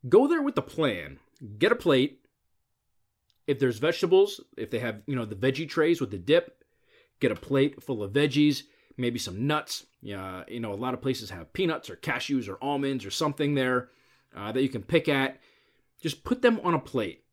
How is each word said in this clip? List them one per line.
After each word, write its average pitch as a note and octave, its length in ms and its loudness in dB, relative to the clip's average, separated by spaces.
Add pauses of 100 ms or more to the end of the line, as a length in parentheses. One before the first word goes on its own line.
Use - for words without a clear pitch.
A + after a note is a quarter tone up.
Go A3+ 180 8
there D#4+ 160 2
with C#4 120 -2
the - 80 0
plan. F2 560 -2 (400)
Get G#3 140 4
a - 40 4
plate. C#3+ 440 2 (1300)
If C#3+ 120 0
there's A#2+ 200 2
vegetables, F3+ 600 4 (160)
if - 140 -8
they A#2 100 -2
have, A2 260 -6
you C#3 100 -4
know, A#2 80 -2
the G#2 120 -10
veggie C3+ 320 0
trays E3 320 2
with A2+ 100 -4
the G2+ 80 -8
dip, C#3+ 460 0 (560)
get A#2 120 2
a F#2+ 40 -4
plate C#3 460 0
full A2 200 -6
of G2 100 -8
veggies, D3 500 2 (340)
maybe A#2+ 220 -2
some G#2 280 -4
nuts. D3+ 400 -4 (180)
Uh, F#2+ 440 -10
you A#2 120 -10
know, G#2+ 120 -6
a - 20 -6
lot B2+ 200 -4
of - 80 -10
places A#2 280 -4
have E2+ 220 -14
peanuts E3+ 360 -2
or F#2 80 -14
cashews C3 520 -4
or F#2+ 140 -10
almonds C#3 420 -2
or G2 60 -10
something D3 440 -2
there, C3 360 0 (460)
uh, G#2 160 -8
that C3 100 2
you C3+ 60 2
can A#2+ 140 -6
pick E3 260 2
at. C3+ 320 0 (600)
Just - 240 -8
put A#3+ 180 -2
them A#3 200 4
on E3+ 120 2
a D3+ 40 2
plate. G#2+ 540 -4